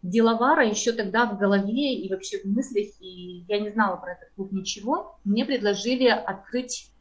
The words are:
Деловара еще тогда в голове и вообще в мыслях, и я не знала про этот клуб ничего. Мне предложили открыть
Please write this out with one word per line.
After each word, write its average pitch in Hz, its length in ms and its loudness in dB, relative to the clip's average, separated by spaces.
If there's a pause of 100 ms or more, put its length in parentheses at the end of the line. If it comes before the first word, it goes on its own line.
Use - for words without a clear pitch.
Деловара 226 640 4
еще 214 260 0
тогда 226 320 0
в 208 140 -4
голове 202 560 2
и 190 160 -6
вообще 190 280 -6
в 196 60 -10
мыслях, 208 420 0 (120)
и 180 480 -14
я 208 120 0
не 208 120 -4
знала 208 240 2
про 175 180 -12
этот - 220 -18
клуб 190 160 -8
ничего. 202 720 -4
Мне 208 220 2
предложили 240 640 0
открыть - 920 -4